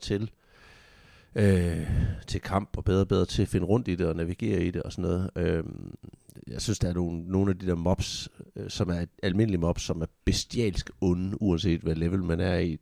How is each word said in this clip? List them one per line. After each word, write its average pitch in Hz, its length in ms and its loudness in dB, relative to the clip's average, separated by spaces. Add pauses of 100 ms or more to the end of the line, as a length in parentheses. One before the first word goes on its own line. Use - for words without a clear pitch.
til, 107 300 -4 (1040)
øh, 87 540 4 (380)
til - 140 -4
kamp, 98 360 -2
og - 60 -6
bedre 95 180 4
og 95 60 2
bedre 92 180 2
til - 160 0
at 98 60 2
finde 87 200 0
rundt 113 200 2
i 90 80 0
det, 87 120 0
og 82 80 -2
navigere 90 480 -2
i 87 80 0
det, 87 120 -4
og - 80 -10
sådan - 100 -6 (100)
noget. 90 240 0
Øhm, 82 580 -2 (540)
jeg - 140 -8
synes, 107 180 -2
der 90 100 0
er 87 40 0
nogle, 85 380 -2
nogle 98 200 4
af 92 80 -2
de 92 80 -10
der 90 80 2
mobs, - 540 -2 (260)
øh, 101 140 -10
som 95 200 -2
er 87 160 -2 (180)
almindelige 98 380 2
mobs, 85 200 2
som 82 200 -4
er 82 40 -2 (200)
bestialsk - 640 0 (100)
onde, 92 400 0
uanset 85 400 2
hvad 80 140 0
level 85 280 0
man 85 160 0
er 90 180 2
i. 87 240 0